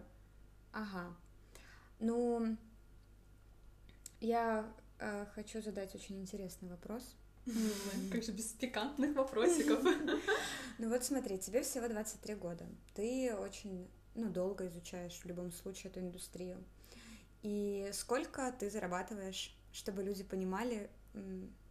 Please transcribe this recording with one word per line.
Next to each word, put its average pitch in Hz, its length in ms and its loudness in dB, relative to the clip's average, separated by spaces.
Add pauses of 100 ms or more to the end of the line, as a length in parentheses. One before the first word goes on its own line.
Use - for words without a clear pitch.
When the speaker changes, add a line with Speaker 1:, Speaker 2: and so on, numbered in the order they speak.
(720)
Speaker 1:
Ага. 185 440 -4 (840)
Ну, 233 560 4 (1700)
я, 226 500 4 (280)
э, 208 340 -2
хочу 214 300 -6
задать 196 320 -4
очень 196 260 -8
интересный 190 480 -6
вопрос. 214 460 -8 (320)
Speaker 2:
Ну, 220 220 2 (420)
как 233 120 2
же 220 80 -2
без 202 200 -2
пикантных 262 640 2
вопросиков? 294 680 6
Speaker 1:
<laughs> - 960 4
Ну 226 120 0
вот 247 140 4
смотри, 220 360 2
тебе 226 240 2
всего 240 260 0
двадцать 220 320 -2
три 208 140 -4
года. 170 300 -6 (280)
Ты 247 420 2
очень, 190 540 -4 (260)
ну, 226 140 2
долго 185 380 2
изучаешь 175 520 -6
в - 60 -12
любом 175 260 -4
случае 190 400 -8
эту 185 80 -6
индустрию. 180 640 -6 (800)
И 202 520 0
сколько 262 640 2
ты 202 120 0
зарабатываешь, 190 880 -2 (160)
чтобы 196 300 -2
люди 196 200 0
понимали, 202 640 0 (260)
м, 190 360 -8 (200)